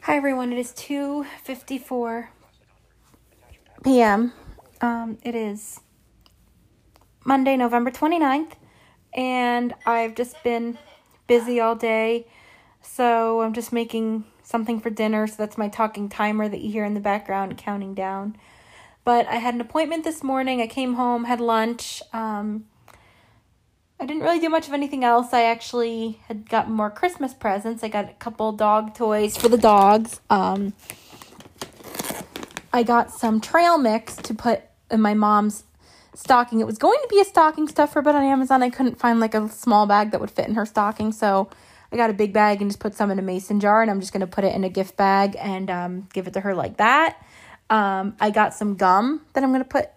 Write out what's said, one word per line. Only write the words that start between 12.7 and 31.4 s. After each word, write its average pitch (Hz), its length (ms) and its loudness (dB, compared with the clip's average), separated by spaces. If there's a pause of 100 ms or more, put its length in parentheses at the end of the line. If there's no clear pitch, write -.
so 226 600 0
I'm 226 100 -2
just 226 220 -8
making 226 500 -4 (200)
something 226 360 -4
for 233 100 -6
dinner, 214 380 -2
so 214 120 -10
that's 214 180 -6
my 214 100 -4
talking 208 400 -4
timer 214 400 -2
that 202 140 -8
you 214 100 -8
hear 208 140 -4
in 208 80 -4
the 202 80 -6
background 196 560 -4
counting 202 360 -10
down. 196 440 -8 (680)
But 240 240 2
I - 80 -4
had 233 200 -4
an 240 40 -4
appointment 311 460 -4
this 311 180 -8
morning. 262 380 -2
I 226 60 -2
came 254 260 -4
home, 240 320 -2
had 240 160 -2
lunch. 226 600 -2 (120)
Um, 214 500 -6 (1400)
I - 60 -10
didn't 302 160 -6
really 339 160 2
do 330 100 0
much 320 200 0
of 277 80 -6
anything 285 280 -4
else. 240 300 2
I 233 120 4
actually 226 840 -4
had 214 200 -12
gotten 226 240 -2
more 208 200 -2
Christmas 277 420 -4
presents. 220 500 -4
I 226 40 -6
got 208 200 -4
a - 60 -18
couple 220 380 -6
dog 214 420 0
toys 214 420 0
for - 140 2
the 240 80 6
dogs. 214 720 6
Um, 196 440 0 (2000)